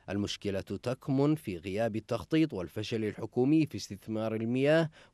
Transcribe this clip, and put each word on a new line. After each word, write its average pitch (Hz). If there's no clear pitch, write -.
المشكلة 98
تكمن 131
في 107
غياب 101
التخطيط 120
والفشل 107
الحكومي 127
في 127
استثمار 107
المياه 135